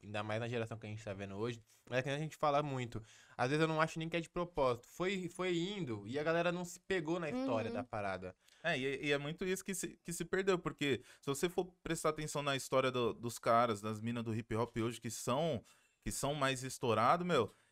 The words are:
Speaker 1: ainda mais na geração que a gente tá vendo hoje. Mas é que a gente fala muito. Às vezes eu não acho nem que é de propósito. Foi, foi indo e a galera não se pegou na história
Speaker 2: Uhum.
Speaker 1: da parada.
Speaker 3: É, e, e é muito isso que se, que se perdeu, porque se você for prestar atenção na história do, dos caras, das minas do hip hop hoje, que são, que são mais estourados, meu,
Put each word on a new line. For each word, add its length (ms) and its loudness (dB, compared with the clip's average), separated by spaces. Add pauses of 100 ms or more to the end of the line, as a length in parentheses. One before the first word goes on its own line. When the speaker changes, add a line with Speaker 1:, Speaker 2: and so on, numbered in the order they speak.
Speaker 1:
ainda 220 -6
mais 160 -2
na 80 -4
geração 280 -4
que 120 -12
a 20 -8
gente 140 -10
tá 100 -6
vendo 220 -8
hoje. 260 -4 (240)
Mas 120 -2
é 40 2
que 60 -4
a 100 -2
gente 160 -6
fala 280 4
muito. 400 -4 (340)
Às 140 0
vezes 100 2
eu 80 4
não 100 0
acho 200 2
nem 100 -4
que 80 -2
é 40 0
de 100 -8
propósito. 580 0
Foi, 400 -2
foi 300 -2
indo 480 -2
e 120 -4
a 40 -2
galera 280 2
não 140 -4
se 160 -14
pegou 400 -2
na 80 -4
história 400 0
Speaker 2:
Uhum. 60 -4
Speaker 1:
da 100 -4
parada. 500 -4 (280)
Speaker 3:
É, 160 0
e, 300 -2
e 40 4
é 60 4
muito 260 -6
isso 180 0
que 120 -6
se, 280 -8
que 80 -10
se 140 -6
perdeu, 340 2
porque 440 0 (180)
se 60 -16
você 200 0
for 200 0 (160)
prestar 260 -2
atenção 340 -2
na 140 0
história 340 2
do, 220 2
dos 260 -6
caras, 440 6
das 180 -4
minas 240 -2
do 100 -2
hip 220 -4
hop 220 0
hoje, 200 0
que 120 -8
são, 520 0 (400)
que 80 -4
são 240 0
mais 300 0
estourados, 640 4
meu, 280 4 (180)